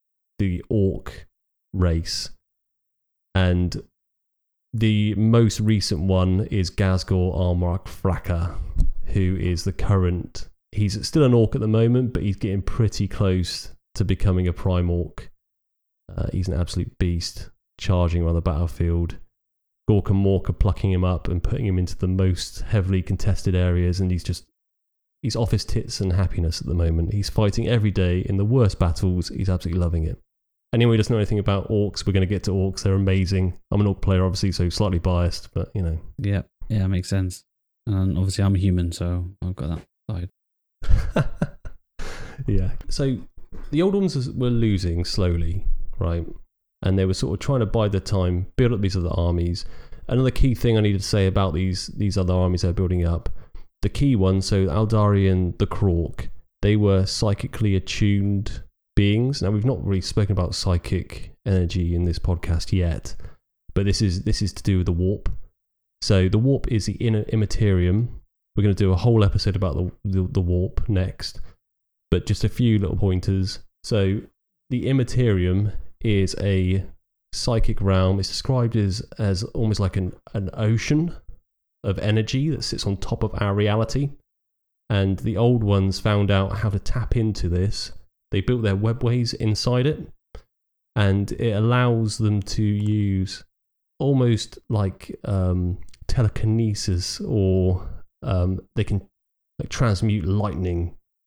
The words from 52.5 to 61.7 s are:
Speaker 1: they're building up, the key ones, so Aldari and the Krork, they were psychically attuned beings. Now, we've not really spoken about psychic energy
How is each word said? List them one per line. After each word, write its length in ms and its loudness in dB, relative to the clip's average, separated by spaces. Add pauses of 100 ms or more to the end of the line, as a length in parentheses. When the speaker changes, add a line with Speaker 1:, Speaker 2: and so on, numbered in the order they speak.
Speaker 1:
they're 100 0
building 340 0
up, 220 -2 (540)
the 60 0
key 280 2
ones, 300 2
so 200 2
Aldari 640 2
and 260 0
the 80 2
Krork, 640 -2 (340)
they 140 4
were 300 4
psychically 680 -2
attuned 880 0 (340)
beings. 460 2
Now, 80 0
we've 140 0
not 200 -2
really 160 0
spoken 320 0
about 220 -2
psychic 800 -4 (140)
energy 480 0